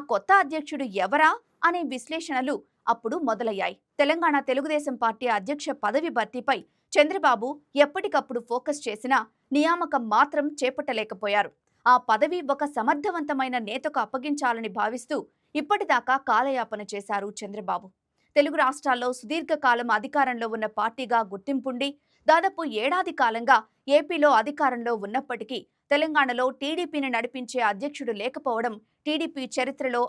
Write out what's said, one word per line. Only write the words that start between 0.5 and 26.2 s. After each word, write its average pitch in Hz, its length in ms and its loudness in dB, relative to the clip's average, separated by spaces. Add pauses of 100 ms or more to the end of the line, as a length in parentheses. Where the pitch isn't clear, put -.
ఎవరా 302 260 4 (380)
అనే 349 120 0 (120)
విశ్లేషణలు 277 640 -4 (380)
అప్పుడు 233 240 -4 (120)
మొదలయ్యాయి. 196 460 -4 (260)
తెలంగాణ 302 380 2 (100)
తెలుగుదేశం 285 540 -2
పార్టీ 226 240 -2 (100)
అధ్యక్ష 285 300 -4 (160)
పదవి 269 360 0
భర్తీపై 233 380 -2 (400)
చంద్రబాబు 294 520 2 (360)
ఎప్పటికప్పుడు 285 560 -2 (100)
ఫోకస్ 285 360 -4
చేసినా 254 320 0 (380)
నియామకం 311 480 2 (100)
మాత్రం 294 320 4 (140)
చేపట్టలేకపోయారు. 214 880 -2 (420)
ఆ - 20 10 (160)
పదవి 311 280 2 (160)
ఒక 294 80 -4 (140)
సమర్థవంతమైన 285 800 -2 (140)
నేతకు 262 340 -4
అప్పగించాలని 247 760 -4
భావిస్తూ 233 400 -2 (420)
ఇప్పటిదాకా 294 560 0 (140)
కాలయాపన 226 500 0 (120)
చేశారు 202 360 -6 (120)
చంద్రబాబు. 190 480 -6 (480)
తెలుగు 294 240 4
రాష్ట్రాల్లో 254 460 0 (100)
సుదీర్ఘకాలం 254 800 0
అధికారంలో 240 580 0
ఉన్న 220 140 -4 (100)
పార్టీగా 226 400 -2 (140)
గుర్తింపుండి 262 580 -4 (400)
దాదాపు 339 320 4 (220)
ఏడాది 349 360 0
కాలంగా 233 380 4 (400)
ఏపీలో 302 320 4 (100)
అధికారంలో 247 540 -2 (120)
ఉన్నప్పటికీ 233 540 -6 (320)
తెలంగాణలో 285 540 2 (160)